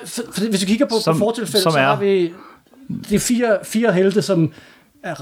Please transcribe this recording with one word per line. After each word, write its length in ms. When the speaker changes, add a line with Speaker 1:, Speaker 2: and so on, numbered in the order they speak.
Speaker 1:
for, 160
for, 160
hvis 100
du 60
kigger 200
på, 180
Speaker 2:
Som, 120
Speaker 1:
på 40
fortilfældet, 440
Speaker 2:
som 80
Speaker 1:
så 80
Speaker 2:
er 40
Speaker 1:
har 160
vi 340
de 100
fire, 440
fire 300
helte, 280
som 320
er 180